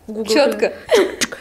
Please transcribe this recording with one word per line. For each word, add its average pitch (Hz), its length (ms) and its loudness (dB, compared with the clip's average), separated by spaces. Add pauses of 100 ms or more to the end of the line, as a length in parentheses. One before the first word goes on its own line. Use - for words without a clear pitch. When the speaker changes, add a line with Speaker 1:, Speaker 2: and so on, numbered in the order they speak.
Speaker 1:
в 220 60 -10
Google 214 200 -2
Speaker 2:
Чётко. 226 380 2 (240)
Speaker 1:
Чук-чук. - 440 0